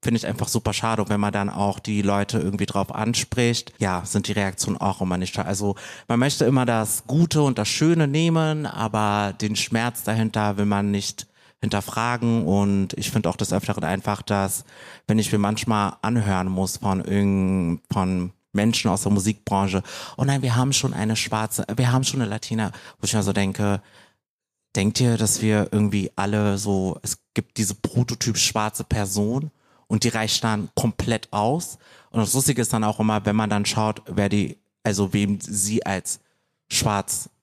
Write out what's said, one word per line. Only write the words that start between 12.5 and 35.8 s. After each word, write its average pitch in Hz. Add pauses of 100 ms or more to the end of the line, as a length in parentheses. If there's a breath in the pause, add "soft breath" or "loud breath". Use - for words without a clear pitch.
ich -
finde 104
auch -
des 107
Öfteren 104
einfach, 95
dass, 98 (420 loud breath)
wenn 110
ich 107
mir 107
manchmal 104
anhören 101
muss 92
von 95
irgend-, 95 (120)
von 92 (200)
Menschen 110
aus 95
der 101
Musikbranche, 98 (340 loud breath)
"Oh 127
nein, 139
wir 123
haben 127
schon 131
eine 110
Schwarze, 110 (120)
wir 123
haben 131
schon 135
eine 113
Latina", 107 (260 loud breath)
wo -
ich 101
mir 107
so 98
denke, 98 (960 loud breath)
denkt 101
ihr, 120
dass 110
wir 107
irgendwie 104
alle 101
so, 95
es - (140)
gibt -
diese 104
Prototyp -
schwarze -
Person 107 (360 soft breath)
und 104
die 120
reicht 110
dann 107
komplett -
aus? 120 (320 loud breath)
Und 113
das 107
Lustige 131
ist 117
dann 107
auch 107
immer, 110
wenn 104
man 110
dann 101
schaut, 107
wer 101
die, 98 (240)
also 101
wem 202
sie 104